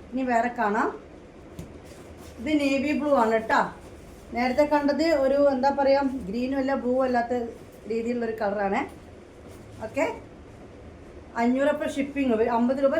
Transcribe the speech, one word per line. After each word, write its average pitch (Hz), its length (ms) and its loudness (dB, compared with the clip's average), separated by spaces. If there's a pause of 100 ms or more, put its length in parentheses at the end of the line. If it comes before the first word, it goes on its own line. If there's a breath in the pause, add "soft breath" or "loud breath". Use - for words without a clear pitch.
(120)
ഇനി 262 220 -4
വേറെ 233 180 2 (100)
കാണാം. 220 280 0 (1500)
ഇത് 247 120 -4 (120)
നേവി 277 280 2 (120)
ബ്ലൂ 294 100 2 (120)
ആണ് 226 120 4 (140)
ട്ടോ. 254 100 4 (760)
നേരത്തെ 247 280 2 (100)
കണ്ടത് 285 340 2 (160)
ഒരു, 269 160 4 (160)
എന്താ 254 140 2 (100)
പറയുക, 269 480 2
ഗ്രീനും 254 360 -2
അല്ല 269 100 0 (100)
ബ്ലൂ 247 140 0 (100)
അല്ലാത്ത 247 260 0 (580)
രീതിയിലുള്ളൊരു 226 520 -2
കളറാണ്. 202 380 0 (1040)
ഓക്കെ, 269 200 -2 (1400)
അഞ്ഞൂറ് 262 280 2
രൂപ 294 240 -2
ഷിപ്പിംഗ് 277 460 0
വരും, 240 180 2
അമ്പത് 254 260 2
രൂപ 277 160 4